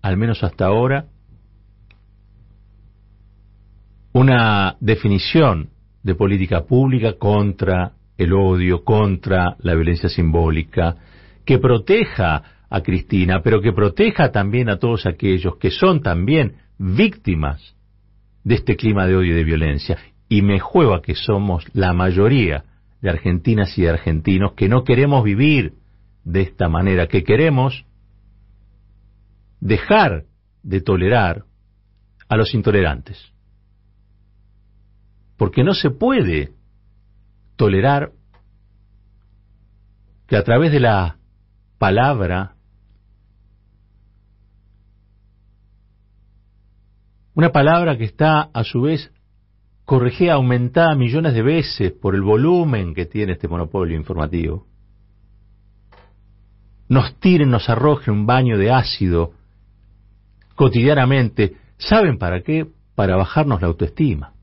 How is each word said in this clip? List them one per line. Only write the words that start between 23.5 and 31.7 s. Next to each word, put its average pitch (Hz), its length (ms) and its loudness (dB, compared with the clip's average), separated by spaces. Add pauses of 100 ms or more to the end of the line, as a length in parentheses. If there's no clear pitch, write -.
y 92 60 0
de 82 60 2
argentinos 85 640 -2
que 98 160 -2
no 127 140 2
queremos 131 400 2
vivir 110 500 0 (500)
de 87 180 -2
esta 87 260 -2
manera, 87 400 0
que 92 160 0
queremos 131 640 0 (1700)
dejar 110 680 0 (360)
de 95 200 -4
tolerar 95 640 0 (840)